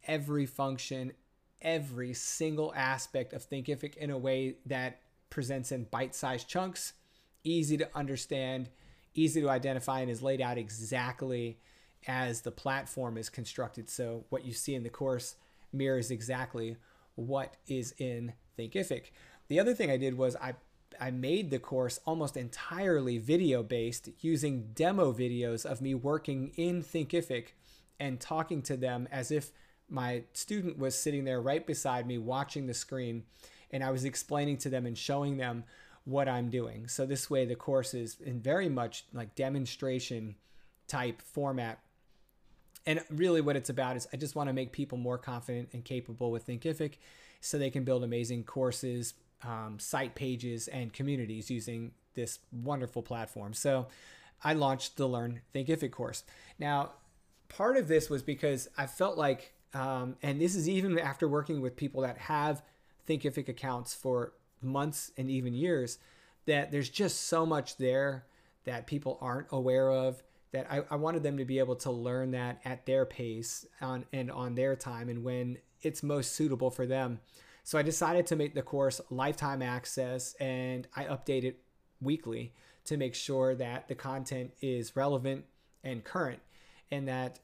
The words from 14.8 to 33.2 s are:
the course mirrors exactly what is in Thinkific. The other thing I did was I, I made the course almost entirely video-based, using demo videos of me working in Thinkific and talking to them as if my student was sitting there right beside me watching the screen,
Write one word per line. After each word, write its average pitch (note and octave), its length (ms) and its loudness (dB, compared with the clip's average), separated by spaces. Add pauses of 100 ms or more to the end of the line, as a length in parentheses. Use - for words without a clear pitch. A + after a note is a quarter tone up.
the A#2 60 -4
course C3 460 -2 (380)
mirrors C3 380 2
exactly A#2 640 -4 (380)
what C3 420 -2 (100)
is B2+ 300 -2
in A#2+ 360 -4 (240)
Thinkific. B2 540 -4 (380)
The D3+ 100 4
other A#3+ 140 6
thing G3 180 2
I C3 60 6
did B2+ 200 0
was B2+ 200 4
I, B2+ 160 -6 (460)
I B2+ 120 -4
made D3 380 0
the C3 100 0
course B2+ 460 0
almost D#3 320 0
entirely C#3 800 2
video-based, A#2+ 920 4 (120)
using C#3 520 2
demo E3+ 380 6
videos A#2+ 540 0
of C3+ 160 -4
me C3+ 120 0
working C#3 640 0
in F3 260 2
Thinkific D3+ 680 0 (520)
and C3 200 -2
talking D#3+ 420 -2
to C3+ 160 -2
them B2 340 -2
as B2+ 180 -4
if D3+ 220 0 (380)
my B2 340 -2 (100)
student F3+ 440 -4
was C3 180 0
sitting C#3+ 300 0
there B2+ 160 0
right C#3 240 2
beside B2+ 420 -2
me B2 100 -2
watching C3 500 -2
the B2 60 -4
screen, A#2 500 -6 (480)